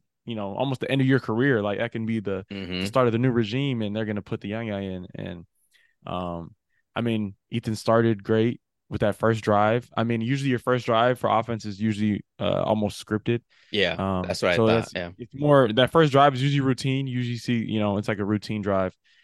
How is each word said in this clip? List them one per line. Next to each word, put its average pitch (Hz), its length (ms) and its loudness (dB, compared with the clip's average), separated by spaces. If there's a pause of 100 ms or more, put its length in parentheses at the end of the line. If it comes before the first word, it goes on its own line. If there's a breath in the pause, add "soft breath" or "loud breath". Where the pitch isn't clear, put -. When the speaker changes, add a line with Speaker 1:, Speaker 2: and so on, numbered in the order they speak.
(260)
Speaker 1:
you 117 100 -8
know, 101 200 -6
almost 131 260 -4
the - 80 -6
end 135 120 2
of 131 60 4
your 135 120 4
career, 120 420 2
like, 101 180 -2
that 113 120 -4
can 113 140 -6
be 113 140 -2
the 95 320 -6
Speaker 2:
Mm-hmm. 92 360 -6
Speaker 1:
start 123 200 4
of 113 40 4
the 113 80 0
new 127 100 2
regime, 120 520 -2
and 104 140 -4
they're 110 100 -2
gonna 104 160 -4
put - 200 -8
the 104 60 -10
young 110 220 -6
guy 101 100 -4
in. 92 340 -8
And, 90 320 -12 (640)
um, 87 480 -8 (400)
I 117 60 -2
mean, 110 340 -2 (160)
Ethan 117 240 -4
started 113 480 2
great 113 380 2 (280)
with - 120 -4
that 104 140 2
first 110 280 0
drive. 107 520 2
I 113 80 0
mean, 117 180 -2
usually 135 280 -2
your 120 100 0
first 123 260 0
drive 120 340 2
for 110 100 0
offense 110 360 0
is 98 140 -10
usually, 107 460 0 (140)
uh, 95 240 0
almost 107 420 -2
scripted. 117 360 -2 (280 soft breath)
Speaker 2:
Yeah, 90 280 0
Speaker 1:
Um, 92 300 -2
Speaker 2:
that's 95 140 -4
what 95 100 2
I 87 40 2
Speaker 1:
so 113 100 4
Speaker 2:
thought, 110 100 4
Speaker 1:
that's, 85 200 -2
Speaker 2:
yeah. 90 220 -6
Speaker 1:
it's 120 180 -16
more, 139 380 6
that 123 180 4
first 160 200 6
drive 139 220 6
is 127 80 -4
usually 143 200 2
routine. 135 440 -2
Usually 123 320 -4
see, 113 260 -2
you 107 160 -2
know, 101 180 0
it's 104 100 -4
like 104 120 -2
a 104 60 -2
routine 104 360 -2
drive. 95 340 0 (280 soft breath)